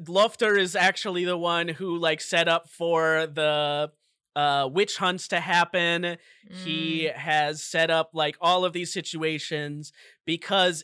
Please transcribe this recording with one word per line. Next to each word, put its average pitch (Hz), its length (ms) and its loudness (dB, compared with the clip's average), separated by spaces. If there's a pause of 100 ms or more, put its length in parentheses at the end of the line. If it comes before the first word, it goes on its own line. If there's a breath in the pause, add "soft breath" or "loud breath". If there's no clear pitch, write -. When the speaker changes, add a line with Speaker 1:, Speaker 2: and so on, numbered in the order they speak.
Speaker 1:
Lofter 208 480 4
is 185 180 0
actually 185 480 2
the 180 140 0
one 170 320 0
who, 170 280 -4
like, 160 220 0
set 170 300 2
up 165 180 2
for 160 600 2
the 151 680 0 (420)
uh, 143 360 2
witch 196 260 0
hunts 185 320 -2
to 180 100 0
happen. 175 800 0 (320 soft breath)
He 160 600 -4
Speaker 2:
Mm. 123 60 -6
Speaker 1:
has 151 480 0
set 165 280 0
up, 160 220 0
like, 151 260 -2
all 180 260 4
of 175 80 -2
these 175 200 -6
situations 151 1000 -6 (340 soft breath)
because 175 580 0